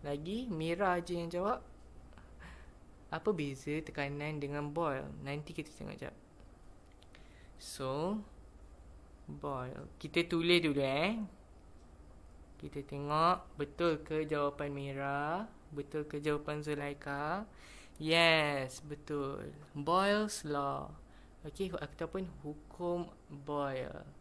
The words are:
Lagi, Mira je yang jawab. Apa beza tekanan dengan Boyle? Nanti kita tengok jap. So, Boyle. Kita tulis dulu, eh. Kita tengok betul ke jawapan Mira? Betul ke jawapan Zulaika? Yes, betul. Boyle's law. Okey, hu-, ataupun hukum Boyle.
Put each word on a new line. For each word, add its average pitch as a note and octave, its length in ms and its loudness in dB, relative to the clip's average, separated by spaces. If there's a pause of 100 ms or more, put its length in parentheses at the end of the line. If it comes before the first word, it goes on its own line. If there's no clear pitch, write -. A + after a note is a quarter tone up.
Lagi, F#3 480 -2
Mira F3 480 4
je F3 160 -2
yang E3+ 160 -2
jawab. G3+ 320 0 (1400)
Apa E3 240 2
beza D3 480 0
tekanan D3 560 -2
dengan D3 320 0
Boyle? C#3+ 400 2 (160)
Nanti D3 320 -4
kita D3+ 160 -6
tengok - 240 -8
jap. - 160 -8 (1400)
So, D3+ 640 0 (1040)
Boyle. C#3 720 -6
Kita E3+ 320 2
tulis E3+ 320 8
dulu, D3 240 4
eh. D#3 320 4 (1400)
Kita C#3+ 240 -8
tengok D3+ 720 4
betul D#3 480 2
ke D#3 240 2
jawapan D3 440 2
Mira? C#3 760 0 (240)
Betul D3 320 -2
ke D3 160 -4
jawapan D3 400 2
Zulaika? D3 880 -2 (480)
Yes, D#3 880 6
betul. D3 720 -4 (160)
Boyle's G3 720 4
law. C#3+ 480 0 (560)
Okey, F#3 240 -2
hu-, F3 80 -2
ataupun E3+ 480 -4 (160)
hukum F3 640 -2 (200)
Boyle. C#3+ 760 -2 (160)